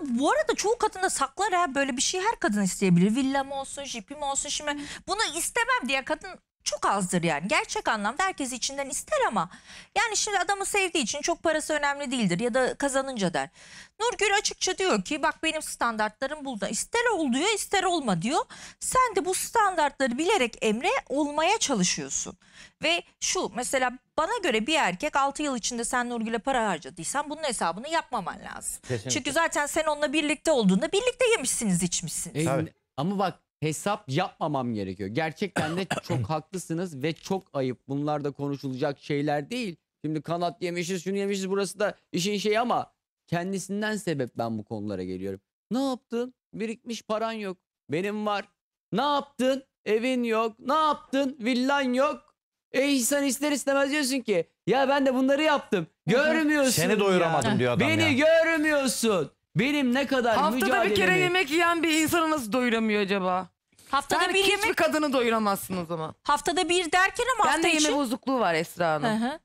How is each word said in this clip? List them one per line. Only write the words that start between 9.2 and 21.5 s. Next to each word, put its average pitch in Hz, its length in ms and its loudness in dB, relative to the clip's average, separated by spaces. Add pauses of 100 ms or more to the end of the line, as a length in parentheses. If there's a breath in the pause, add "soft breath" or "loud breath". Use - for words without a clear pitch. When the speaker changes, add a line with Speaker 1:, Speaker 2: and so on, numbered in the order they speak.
Speaker 1:
ama 185 220 0 (480 loud breath)
yani 427 180 0
şimdi 403 220 0
adamı 381 280 -2
sevdiği 359 380 0
için 285 160 -4
çok 330 220 -2
parası 311 320 0
önemli 285 360 -2
değildir 202 300 2
ya 240 140 0
da 262 200 2
kazanınca 262 600 -2
der. 135 160 -2 (500 loud breath)
Nurgül 427 380 2
açıkça - 400 -2
diyor 277 260 2
ki, 294 180 -4
"Bak 311 200 -2
benim 311 200 -2
standartlarım 247 840 -4
burada. 233 240 -6
İster 453 360 -2
ol," 330 280 2
diyor, 294 220 2
"ister 403 300 0
olma," 269 380 0
diyor. 285 180 0 (400 loud breath)
Sen 508 360 2
de 359 80 2
bu 370 100 0
standartları 302 840 0
bilerek 330 440 2
Emre 233 280 2 (180)
olmaya 311 500 2